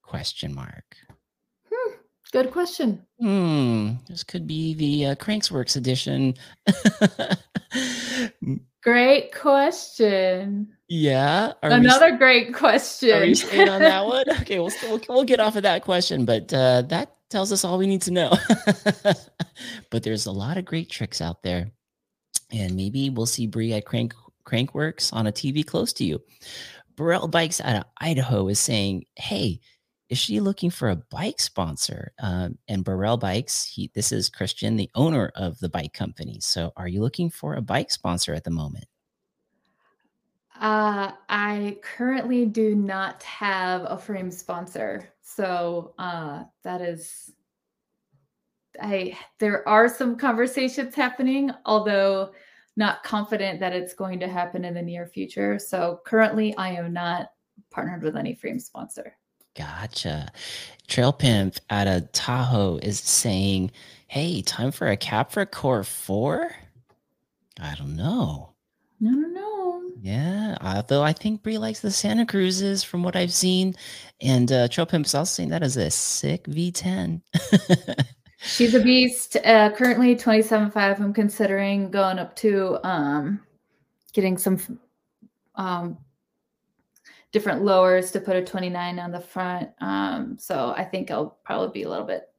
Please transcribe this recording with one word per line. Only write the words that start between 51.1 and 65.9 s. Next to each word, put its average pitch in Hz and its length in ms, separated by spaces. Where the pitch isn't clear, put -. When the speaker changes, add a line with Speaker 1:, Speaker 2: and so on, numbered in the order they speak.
Speaker 2:
although 196 680
not 208 260
confident 196 560
that 185 140
it's 180 200
going 185 280
to 185 80
happen 180 360
in 175 100
the 175 80
near 175 240
future. 202 520
So 175 480
currently 220 500
I 185 180
am 170 180
not 175 400
partnered 165 320
with 156 120
any - 200
frame - 240
sponsor. - 560
Speaker 1:
Gotcha. 76 760
Trail 127 260
Pimp 104 440
out 104 180
of 90 240
Tahoe 123 640
is 101 220
saying, 95 720
"Hey, 170 360
time - 280
for 160 180
a 98 80
Capra 107 500
Core 123 360
four?" 143 720